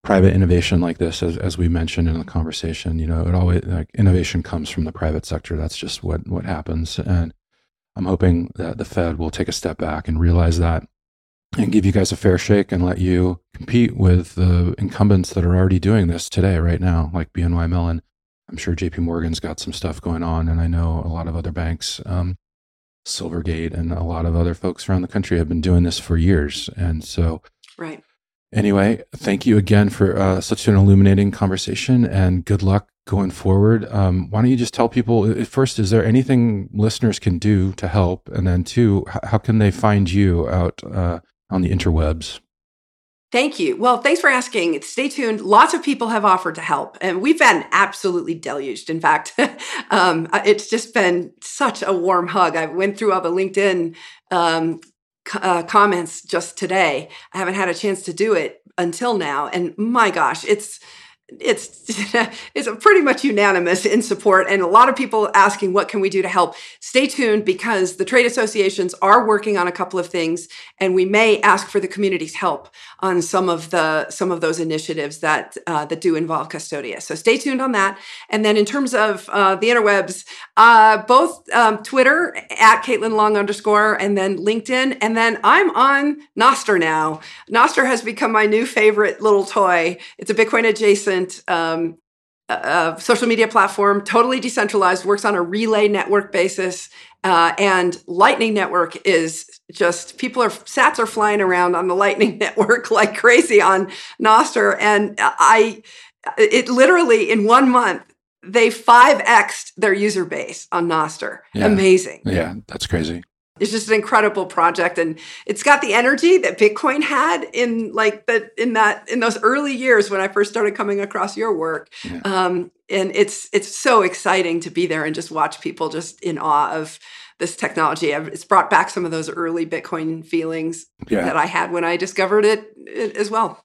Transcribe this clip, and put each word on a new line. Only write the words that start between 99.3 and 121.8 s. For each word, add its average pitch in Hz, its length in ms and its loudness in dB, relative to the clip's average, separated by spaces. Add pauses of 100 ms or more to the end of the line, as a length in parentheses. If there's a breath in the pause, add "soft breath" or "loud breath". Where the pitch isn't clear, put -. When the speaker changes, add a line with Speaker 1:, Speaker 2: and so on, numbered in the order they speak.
Speaker 2:
just, - 460 -4
people 247 240 -4
are, 214 80 2
sats - 500 -2
are 226 60 0
flying 208 360 0
around 180 340 2
on 180 120 -2
the 180 80 -2
Lightning 202 420 0
<laughs> - 20 -18
Network 220 520 0
like 214 260 2
crazy 233 440 6
on 190 300 2 (300 loud breath)
Nostr. 220 580 2
And 208 400 2
I, 220 640 2 (540 loud breath)
it 233 320 2
literally 254 600 4
in 214 160 0
one 254 240 4
month, 233 340 0 (380)
they 226 280 2
five 247 560 6
X'd - 500 0
their 196 180 0
user 202 300 -2
base 165 480 -10
on 170 160 -2
Nostr. 160 520 -4 (140)
Speaker 1:
Yeah. 202 120 -2
Speaker 2:
Amazing. 190 600 4
Speaker 1:
Yeah, 90 300 -2 (120)
that's - 200 -10
crazy. 85 360 -4 (360)
Speaker 2:
It's 196 120 -2
just 214 180 -6
an 220 60 4
incredible 208 500 0
project, 175 520 0
and 160 220 -4 (260 loud breath)
it's 208 180 -6
got 285 180 4
the 226 120 -2
energy 285 440 4
that - 200 -2
Bitcoin 262 460 2
had 302 480 -2
in, 226 400 -4
like, 208 340 -2
the, 220 320 0
in 233 140 -2
that, 220 380 2
in 247 100 -4
those 226 240 0
early 269 320 0
years 233 340 4
when 196 120 -2
I 196 80 -2
first 208 200 0
started 208 260 -2
coming 202 260 -4
across 196 340 -6
your 220 180 -2
work. 160 360 -6 (160)